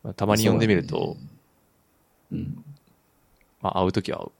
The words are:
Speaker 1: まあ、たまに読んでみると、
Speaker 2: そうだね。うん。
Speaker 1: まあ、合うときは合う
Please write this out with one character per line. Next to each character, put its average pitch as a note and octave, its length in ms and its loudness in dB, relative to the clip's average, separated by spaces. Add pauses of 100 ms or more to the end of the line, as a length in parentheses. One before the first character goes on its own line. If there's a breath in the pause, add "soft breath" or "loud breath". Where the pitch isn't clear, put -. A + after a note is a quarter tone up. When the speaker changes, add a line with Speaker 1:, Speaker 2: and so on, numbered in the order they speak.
Speaker 1:
ま G#2+ 60 -8
あ、 - 40 -10
た G2+ 120 0
ま G#2 100 6
に A2 60 2
読 A2 140 4
ん A2 40 2
で A2 80 4
み G#2 60 6
る E2+ 120 2
と、 - 100 -4
Speaker 2:
そ E2+ 80 0
う E2 100 -6
だ - 60 -16
ね。 - 60 -18 (1040)
う - 60 -6
ん。 - 280 -8 (960)
Speaker 1:
ま F#2 100 -2
あ、 - 100 -2
合 F#2+ 60 4
う F#2 60 0
と F#2 100 -2
き - 100 -6
は E2 80 -6
合 E2 40 -10
う - 160 -16